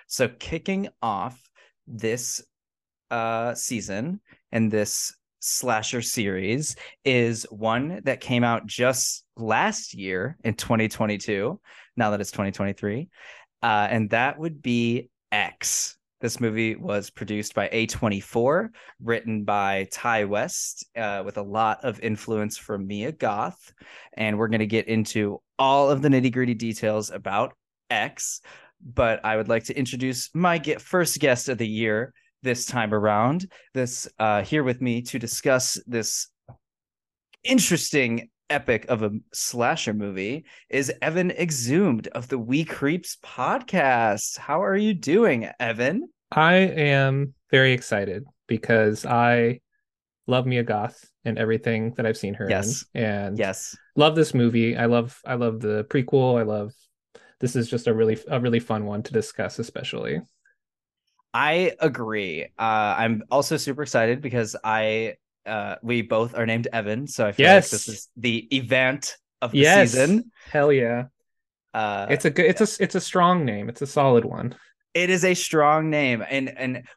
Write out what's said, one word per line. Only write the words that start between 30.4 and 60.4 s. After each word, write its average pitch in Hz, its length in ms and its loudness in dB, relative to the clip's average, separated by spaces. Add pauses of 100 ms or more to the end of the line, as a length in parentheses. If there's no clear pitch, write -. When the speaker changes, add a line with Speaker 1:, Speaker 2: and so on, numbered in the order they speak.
Speaker 1:
ge-, 147 220 -4
first 170 400 -2
guest 131 280 2
of 123 100 -4
the 113 100 -2
year 110 440 -2 (320)
this 120 220 -2
time 110 280 0
around. 110 560 2 (240)
This, 127 340 -4 (120)
uh, 107 220 2
here 151 200 0
with 127 180 0
me 120 220 -2
to 123 160 -8
discuss 123 580 0 (120)
this 117 400 -4 (1120)
interesting 147 880 2 (180)
epic 131 400 0
of 113 140 0
a 107 80 0 (240)
slasher 127 580 -2
movie 104 520 -6 (260)
is 135 220 -2 (100)
Evan 175 300 0
Exhumed 135 720 0
of 120 220 -10
the 135 100 -4
We 127 260 0
Creeps 160 600 -4
podcast. 131 1120 0
How 156 240 -2
are 196 140 0
you 214 180 2
doing, 151 640 2
Evan? 123 520 -2 (200)
Speaker 2:
I 160 240 6
am 143 800 2 (160)
very 131 220 8
excited 101 520 -2 (220)
because 110 580 2
I 120 540 4 (680)
love 127 180 2
Mia 127 160 2
Goth 110 480 -4 (140)
and 113 140 -2
everything 113 560 0
that 117 120 -2
I've 110 100 0
seen 98 180 -6
her 101 140 -6
Speaker 1:
Yes. 101 360 -2 (100)
Speaker 2:
in, 127 80 -2
and 104 360 -2
Speaker 1:
Yes. 98 380 -6 (200)
Speaker 2:
love 156 180 6
this 156 180 2
movie. 117 440 2
I 117 100 2
love, 117 400 0
I 131 80 -4
love 117 240 -2
the 107 320 -2
prequel. 127 480 2
I 117 60 0
love, 107 280 -4 (680)
this 127 160 -2
is 120 120 0
just 120 200 -2
a 117 40 4
really, 110 240 4 (120)
a 139 100 -2
really 120 220 2
fun 110 240 -2
one 104 180 -6
to - 100 -10
discuss, 107 460 -4
especially. - 600 -6 (1120)